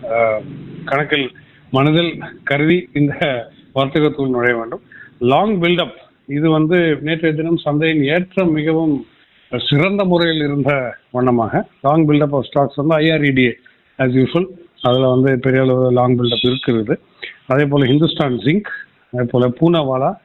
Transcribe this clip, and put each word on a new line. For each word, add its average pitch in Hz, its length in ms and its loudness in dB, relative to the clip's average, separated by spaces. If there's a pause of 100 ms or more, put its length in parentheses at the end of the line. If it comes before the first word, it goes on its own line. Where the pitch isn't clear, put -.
(100)
ஆஹ், 113 300 0 (440)
கணக்கில் 139 460 -2 (400)
மனதில் 151 520 0 (220)
கருதி 160 480 0
இந்த 139 560 -2 (260)
வர்த்தகத்துக்குள் 139 560 0
நுழைய 120 260 0
வேண்டும். 117 240 -8 (380)
லாங் 170 420 0
பில்டப், 170 340 0 (320)
இது 147 240 0
வந்து 156 500 2
நேற்றைய 160 360 -2
தினம் 160 200 -2
சந்தையின் 151 480 0
ஏற்றம் 180 480 0
மிகவும் 156 540 -2 (520)
சிறந்த 190 460 0
முறையில் 170 380 0
இருந்த 139 540 -2 (140)
வண்ணமாக, 123 580 0 (140)
long 151 260 2
build-up 147 240 2
of 135 120 -2
stocks 139 300 -2
வந்து 156 200 0
ஐ 156 160 2
ஆர் 156 120 0
இ 143 100 2
டி 127 120 2
ஏ, 117 140 -2 (400)
as 131 120 2
usual, 131 360 2 (360)
அதுல 127 260 2
வந்து 131 300 2
பெரிய 131 240 2
அளவு 127 300 2
லாங் 123 260 2
பில்டப் 120 280 -2
இருக்கிறது. 123 540 -2 (460)
அதே 139 180 2
போல 143 200 2
ஹிந்துஸ்தான் 143 540 0
ஜிங்க், 160 300 -2 (440)
அதே 123 180 -2
போல 123 180 2
பூனாவாலா 147 680 0 (100)